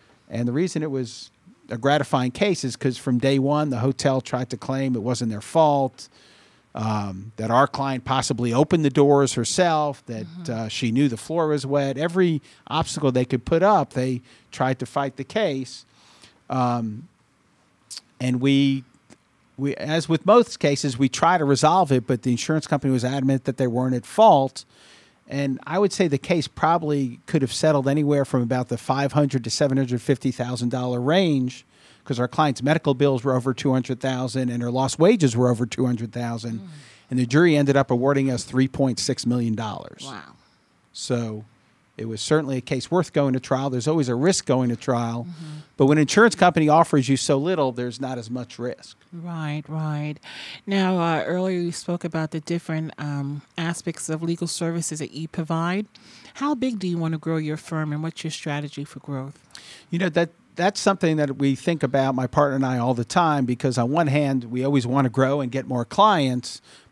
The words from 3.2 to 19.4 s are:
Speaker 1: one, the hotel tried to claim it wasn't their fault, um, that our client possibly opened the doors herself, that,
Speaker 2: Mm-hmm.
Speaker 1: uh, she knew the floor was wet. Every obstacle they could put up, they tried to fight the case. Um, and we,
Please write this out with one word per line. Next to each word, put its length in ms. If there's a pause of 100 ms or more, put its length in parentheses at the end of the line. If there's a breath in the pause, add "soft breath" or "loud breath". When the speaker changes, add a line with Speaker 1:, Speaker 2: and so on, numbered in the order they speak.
Speaker 1:
one, 320
the 80
hotel 420
tried 300
to 80
claim 360
it 80
wasn't 280
their 100
fault, 720 (640 soft breath)
um, 640
that 140
our 160
client 380
possibly 480
opened 320
the 60
doors 420
herself, 720
that, 220
Speaker 2:
Mm-hmm. 260
Speaker 1:
uh, 160
she 240
knew 160
the 80
floor 320
was 160
wet. 320
Every 460 (240 soft breath)
obstacle 460
they 120
could 220
put 160
up, 320
they 260 (300 soft breath)
tried 300
to 40
fight 320
the 80
case. 640 (640 soft breath)
Um, 580 (1120)
and 200
we, 440 (760)